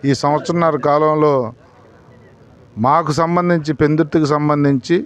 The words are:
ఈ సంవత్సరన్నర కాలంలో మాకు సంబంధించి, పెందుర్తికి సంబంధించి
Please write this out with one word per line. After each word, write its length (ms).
ఈ 20
సంవత్సరన్నర 540
కాలంలో 460
మాకు 240
సంబంధించి, 500
పెందుర్తికి 540
సంబంధించి 720